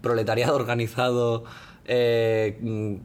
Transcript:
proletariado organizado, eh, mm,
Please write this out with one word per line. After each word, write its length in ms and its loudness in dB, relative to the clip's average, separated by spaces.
proletariado 540 2
organizado, 920 0
eh, 680 2
mm, 440 -4